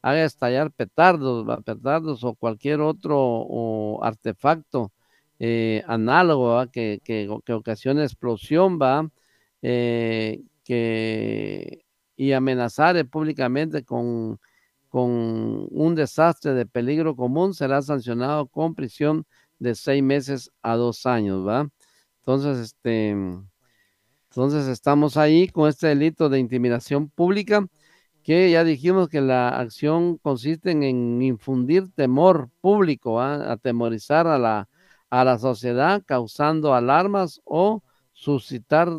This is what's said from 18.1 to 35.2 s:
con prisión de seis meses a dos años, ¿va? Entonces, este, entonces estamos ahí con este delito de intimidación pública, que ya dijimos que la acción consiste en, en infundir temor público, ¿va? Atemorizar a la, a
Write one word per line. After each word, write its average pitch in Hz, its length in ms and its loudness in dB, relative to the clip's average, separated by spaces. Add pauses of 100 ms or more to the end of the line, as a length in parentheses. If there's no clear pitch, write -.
con 160 280 -4
prisión 147 520 -2 (320)
de 120 160 -2
seis 139 280 0
meses 135 480 -2 (120)
a 117 140 0
dos 120 300 -2
años, 101 400 0
¿va? 131 220 -2 (520)
Entonces, 139 380 -2
este, 110 520 -2 (1200)
entonces 139 380 0
estamos 143 480 2
ahí 156 320 6
con 151 200 2
este 156 200 0
delito 156 400 2
de 135 100 2
intimidación 123 720 -2
pública, 202 560 0 (560)
que 175 280 4
ya 165 140 6
dijimos 165 440 2
que 156 120 -2
la 127 300 2
acción 156 680 0
consiste 151 540 -2
en, 151 100 2
en 123 400 0
infundir 135 680 0
temor 143 580 4 (100)
público, 175 540 2
¿va? 135 380 -2
Atemorizar 117 760 0
a 151 120 2
la, 110 300 0 (420)
a 127 140 4